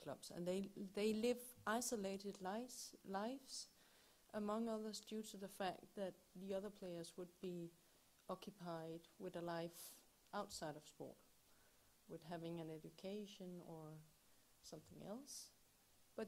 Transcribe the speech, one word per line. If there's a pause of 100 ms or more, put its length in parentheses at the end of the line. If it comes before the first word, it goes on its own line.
clubs.
And
they, (240)
they
live (280)
isolated
lives, (120)
lives, (680)
among
others
due
to
the
fact (120)
that (260)
the
other
players
would
be (580)
occupied (140)
with
a
life (400)
outside
of
sport, (920)
with
having
an
education
or (680)
something (100)
else. (680)
But